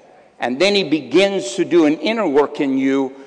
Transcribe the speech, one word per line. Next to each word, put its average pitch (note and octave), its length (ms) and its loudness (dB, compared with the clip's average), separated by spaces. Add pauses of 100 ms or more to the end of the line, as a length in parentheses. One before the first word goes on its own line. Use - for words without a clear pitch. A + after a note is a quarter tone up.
(400)
And B2 180 -4
then G3 160 2
he G3 100 0
begins D#3+ 680 0
to E3+ 100 -2
do D#3 220 4
an D3+ 120 0
inner G#3+ 280 -4
work C#3 340 0
in C3+ 180 0
you C3+ 360 0 (120)